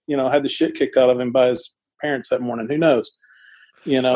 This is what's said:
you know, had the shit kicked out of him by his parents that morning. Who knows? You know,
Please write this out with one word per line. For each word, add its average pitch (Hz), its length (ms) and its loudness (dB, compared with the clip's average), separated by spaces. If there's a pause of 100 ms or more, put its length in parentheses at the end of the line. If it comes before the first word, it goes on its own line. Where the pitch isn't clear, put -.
you 147 100 -4
know, 131 140 -2
had 139 140 2
the 135 40 -4
shit 160 260 -2
kicked 135 220 -2
out 127 140 6
of 123 100 0
him 123 120 -4
by 127 160 4
his - 260 -4 (260)
parents 139 300 -6
that 123 100 -2
morning. 117 300 -6
Who 151 80 -2
knows? 151 340 2 (720)
You 135 160 0
know, 127 160 2